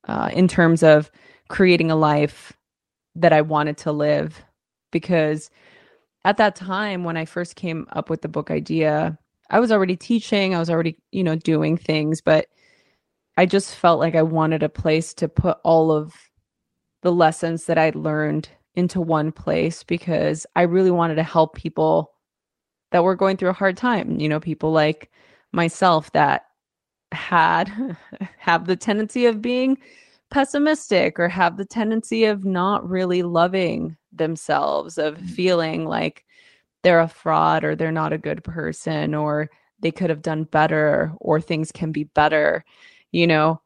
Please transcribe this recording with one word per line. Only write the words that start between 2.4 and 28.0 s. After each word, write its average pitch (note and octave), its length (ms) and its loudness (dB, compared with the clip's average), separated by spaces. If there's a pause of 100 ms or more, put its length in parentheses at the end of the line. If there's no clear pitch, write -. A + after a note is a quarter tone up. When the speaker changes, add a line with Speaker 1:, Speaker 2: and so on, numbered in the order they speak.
Speaker 1:
that E3 180 4
I D#3 100 6
wanted D3+ 380 -2
to D3+ 120 -4
live. D3+ 520 -2 (480)
Because D#3 600 -2 (760)
at G3+ 120 4
that G#3 180 2
time, F#3+ 480 -6
when E3 120 -4
I D#3+ 100 -4
first F3 300 -10
came D#3+ 360 -8
up - 180 -6
with D#3+ 140 -4
the D#3+ 40 -10
book D3+ 220 -8
idea, D#3 720 -2 (320)
I G#3+ 80 4
was A#3 120 2
already F#3 260 2
teaching, G3+ 580 -2
I E3+ 40 -2
was E3 120 -2
already, E3 260 -2 (140)
you F#3+ 120 -2
know, D#3+ 120 0
doing D#3+ 420 0
things, D#3 440 -2
but D#3 260 2 (920)
I F#3 80 4
just F#3+ 300 -2
felt E3+ 240 2
like E3 160 0
I D#3+ 80 4
wanted D#3+ 400 0
a D3+ 60 -2
place D#3+ 460 -2
to D#3+ 120 -4
put - 360 0
all D#3+ 280 4
of D3+ 240 -2 (840)
the F3+ 100 0
lessons E3 540 0
that E3 120 0
I'd D#3 180 2
learned D3+ 540 -2 (260)
into F3+ 240 -2
one D#3+ 320 0
place, E3 520 -4
because D#3 640 -2 (100)
I F3 80 4
really F#3 280 2
wanted E3+ 240 0
to D#3+ 80 0
help D#3+ 320 0
people D#3+ 580 -2 (800)
that F3 120 4
were F#3 120 2
going F#3+ 220 0
through F#3 120 0
a F#3 40 0
hard F#3 240 -2
time, A3 420 -2
you D3+ 80 -2
know, D3+ 120 0
people D#3 320 -4
like D#3 380 0 (420)
myself E3+ 600 0
that C#3+ 360 2 (680)
had, F3 840 -2 (240)